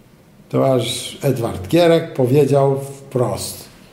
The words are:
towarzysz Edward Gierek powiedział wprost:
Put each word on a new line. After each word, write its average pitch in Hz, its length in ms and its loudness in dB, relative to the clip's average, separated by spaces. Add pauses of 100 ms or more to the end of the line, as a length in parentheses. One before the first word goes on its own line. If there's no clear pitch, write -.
(480)
towarzysz 131 760 -2
Edward 113 460 -4
Gierek 165 460 2
powiedział 139 640 2
wprost: - 840 -6 (280)